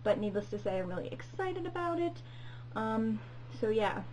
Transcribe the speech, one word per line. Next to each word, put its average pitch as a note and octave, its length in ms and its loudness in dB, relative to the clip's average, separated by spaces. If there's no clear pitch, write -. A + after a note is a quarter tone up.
but G3+ 160 6
needless G#3 300 0
to G#3 100 -2
say, F#3+ 200 0
I'm F3+ 80 0
really F3+ 200 -2
excited F#4 580 -4
about F4 340 0
it. E4+ 220 0
Um, A3 440 2
so A3 100 4
yeah G#3 440 4